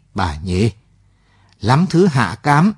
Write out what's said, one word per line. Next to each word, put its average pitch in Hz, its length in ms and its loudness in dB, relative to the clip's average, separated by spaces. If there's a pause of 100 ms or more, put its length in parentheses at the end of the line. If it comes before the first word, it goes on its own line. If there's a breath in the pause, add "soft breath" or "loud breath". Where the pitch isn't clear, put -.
(140)
bà 185 220 -4
nhỉ. 90 340 -2 (880)
Lắm 139 300 2
thứ 175 160 2
hạ 127 360 -2
cám, 151 360 2